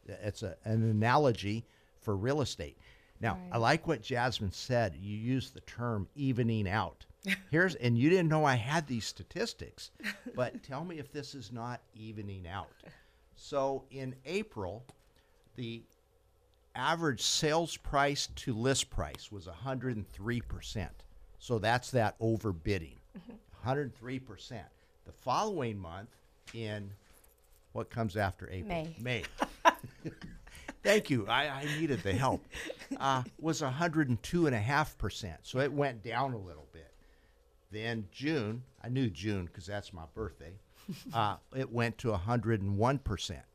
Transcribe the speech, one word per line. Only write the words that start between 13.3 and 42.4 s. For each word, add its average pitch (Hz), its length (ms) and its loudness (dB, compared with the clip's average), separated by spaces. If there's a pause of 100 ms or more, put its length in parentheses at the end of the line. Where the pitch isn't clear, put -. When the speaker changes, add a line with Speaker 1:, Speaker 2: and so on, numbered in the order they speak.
Speaker 1:
So 135 560 -2
in 131 240 -8 (100)
April, 123 600 -4 (720)
the 117 280 -8 (920)
average 151 440 2
sales 160 540 2
price 143 600 4
to - 180 -4
list 123 360 2
price - 420 -4
was 90 160 -12
a 85 40 -14
hundred 123 460 -2
and 98 140 -6
three 117 300 -2
percent. - 640 -6 (360)
So 117 200 0
that's 117 320 2
that 110 280 4
overbidding, 98 760 0 (220)
Speaker 3:
Mm-hmm. - 160 -16 (300)
Speaker 1:
hundred 135 320 0
three 127 240 -8
percent. 107 480 -12 (380)
The 90 60 -18
following 139 680 0
month 92 320 -10 (440)
in, 107 380 -6 (840)
what 113 160 -4
comes 113 280 -2
after 98 340 -2
April? 92 180 -6
Speaker 3:
May. 165 300 -4
Speaker 1:
May. 120 240 -2 (800)
<laughs> - 80 -6 (720)
Thank 208 260 6
you. 117 180 4
I, 131 220 4
I 135 160 -4 (140)
needed 147 240 0
the 98 100 2
help. 120 320 2 (520)
Uh, 131 260 2 (160)
was 156 220 0
a 135 80 0
hundred 151 400 2
and 117 140 2
two 170 240 2
and 127 80 4
a 107 40 2
half 143 380 0
percent. 92 460 -4
So - 160 -2
it 135 120 2
went 135 320 -2
down 123 300 -2
a 113 40 -6
little 80 340 -12
bit. 80 200 -20 (800)
Then 110 400 -4
June, 127 520 -2 (200)
I 117 60 -8
knew 127 200 4
June 92 380 -2
'cause 85 180 -14
that's 101 260 -6
my 82 220 -12
birthday, 92 400 -8 (300)
Speaker 3:
<laughs> 196 300 -10
Speaker 1:
uh, 104 240 2 (180)
it 131 160 -2
went 117 280 2
to 113 120 2
a 101 60 2
hundred 110 440 2